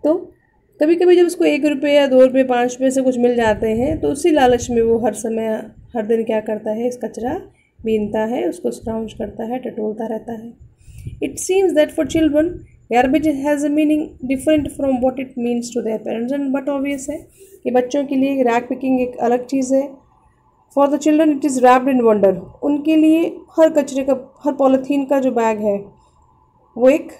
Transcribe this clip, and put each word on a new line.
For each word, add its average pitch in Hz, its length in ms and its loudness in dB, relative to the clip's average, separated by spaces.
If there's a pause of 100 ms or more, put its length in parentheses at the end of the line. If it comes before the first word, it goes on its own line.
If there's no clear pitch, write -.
तो 330 280 0 (500)
कभी-कभी 349 340 6
जब 349 100 6
उसको 330 200 -2
एक 294 200 0
रुपये 294 300 0
या 285 120 6
दो 254 140 6
रुपये, 262 220 4
पाँच 247 300 0
रुपये 262 180 0
से 262 100 0
कुछ 254 180 0
मिल 240 160 2
जाते 220 320 0
हैं, 254 340 -2
तो - 60 -2
उसी 330 240 0
लालच 247 380 2
में 233 120 0
वो 226 180 2
हर 214 140 -2
समय, 220 340 -6 (480)
हर 214 100 -4
दिन 226 180 0
क्या 220 160 -2
करता 214 320 -6
है, 233 160 -4
इस 240 100 -6
कचरा 233 440 -8 (440)
बीनता 214 340 -2
है, 254 300 -2
उसको 240 220 -6
स्क्राउंज 220 420 -10
करता 208 300 -10
है, 247 160 -8
टटोलता 214 480 -8
रहता 226 260 -10
है। 226 200 -16 (680)
It 269 80 -6
seems 381 400 -2
that 302 180 2
for 311 160 -2
children, 311 440 0 (440)
garbage 269 320 2
has 285 320 0
a 294 120 -2
meaning 302 320 0 (300)
different 285 360 0
from 277 240 -4
what 254 220 0
it 247 320 -8
means 240 200 -2
to 220 220 -6
their 220 200 -4
parents, 240 300 -4
and 277 180 -2
but 277 220 -4
obvious 277 320 -6
है 320 180 -12 (360)
कि 247 80 -4
बच्चों 254 340 0
के 277 100 -4
लिए 269 280 0
रैग 240 200 2
पिकिंग 254 380 -2
एक 247 160 -6
अलग 247 280 -2
चीज़ 269 300 -2
है। 277 300 -4 (760)
For 277 120 4
the 294 100 -2
children, 302 380 2
it 294 120 -2
is 254 120 4
wrapped 254 320 6
in 240 100 2
wonder। 196 300 4 (280)
उनके 294 320 0
लिए 320 420 4 (220)
हर 320 100 8
कचरे 277 340 -2
का, 262 400 -4
हर 277 100 -2
पॉलीथीन 269 520 0
का 277 140 2
जो 254 120 0
बैग 220 280 0
है, 202 260 -2 (920)
वो 254 120 6
एक 320 180 0 (120)